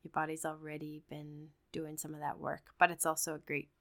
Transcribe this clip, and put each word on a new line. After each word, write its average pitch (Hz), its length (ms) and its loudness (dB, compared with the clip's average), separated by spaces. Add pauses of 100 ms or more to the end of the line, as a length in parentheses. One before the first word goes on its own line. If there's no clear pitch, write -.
your 160 80 -14
body's 156 340 0
already 151 640 -6
been 151 400 -12 (220)
doing 156 260 -6
some 151 160 -8
of 151 60 -12
that 147 200 -4
work. - 380 -6
But 175 140 10
it's - 140 -2
also 160 300 2
a 151 40 -8
great 143 300 -4 (120)